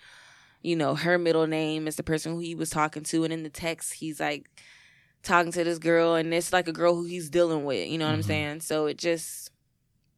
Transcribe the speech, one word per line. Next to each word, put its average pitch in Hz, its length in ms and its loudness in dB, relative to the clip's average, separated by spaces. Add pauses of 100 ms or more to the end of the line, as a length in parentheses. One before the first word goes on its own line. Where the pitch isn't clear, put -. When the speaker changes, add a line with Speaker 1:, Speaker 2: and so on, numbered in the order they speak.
(640)
Speaker 1:
you 170 140 -2
know, 143 180 2
her 170 240 2
middle 160 280 4
name 156 420 -2
as 151 80 -6
the - 60 -8
person 160 300 -2
who 170 80 -6
he 170 140 -8
was 160 160 -6
talking 156 340 -2
to. 160 200 0
And 160 80 -2
in 160 100 -6
the 156 80 -10
text, - 440 -6
he's, 156 260 -10
like, 147 280 -4 (760)
talking 175 300 4
to 175 120 0
this 165 140 0
girl, 165 380 4
and 165 180 0
it's, 175 180 0
like, 180 160 2
a 165 40 -4
girl 170 240 4
who 175 80 -4
he's 170 260 -6
dealing 160 340 2
with, 101 240 -2
you 160 100 -2
know 156 80 -2
what 156 80 2
I'm 156 60 0
Speaker 2:
Mm-hmm. - 80 -2
Speaker 1:
saying? 151 340 -2
So 156 240 0
it 147 120 -4
just, - 520 -4 (680)